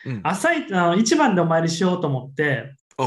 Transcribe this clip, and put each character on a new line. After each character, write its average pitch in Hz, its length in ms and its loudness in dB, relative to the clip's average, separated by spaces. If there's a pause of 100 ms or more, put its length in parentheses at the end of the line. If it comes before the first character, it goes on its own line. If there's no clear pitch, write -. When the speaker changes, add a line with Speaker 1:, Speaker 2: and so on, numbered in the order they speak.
Speaker 1:
う 135 80 -8
ん。 107 100 -8
Speaker 2:
朝 190 300 0
一、 311 220 -6
あ 175 140 2
の、 175 80 2
一 226 200 2
番 285 180 4
で 180 60 2
お 170 60 2
参 165 160 2
り 165 80 0
し - 120 -4
よ 180 140 2
う 175 60 -6
と 160 60 0
思 131 220 -4
っ - 40 -18
て、 139 400 -2 (240)
Speaker 1:
う 131 80 0